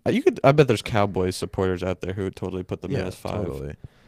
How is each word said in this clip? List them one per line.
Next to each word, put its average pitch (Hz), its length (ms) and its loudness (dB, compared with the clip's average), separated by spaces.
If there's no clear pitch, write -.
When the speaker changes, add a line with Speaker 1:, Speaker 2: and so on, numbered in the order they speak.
Speaker 1:
uh, 113 60 2
you 220 120 2
could, - 200 2
I 135 100 8
bet 147 140 6
there's 113 160 2
Cowboys 95 540 0
supporters 92 480 -2
out 92 160 -2
there 92 140 -4
who 98 100 -4
would 95 100 -4
totally 92 300 -6
put - 180 -8
them - 80 -6
in 123 80 -2
Speaker 2:
Yeah, 92 80 -4
Speaker 1:
as 92 80 -6
five. 92 320 -6
Speaker 2:
totally. 69 300 -8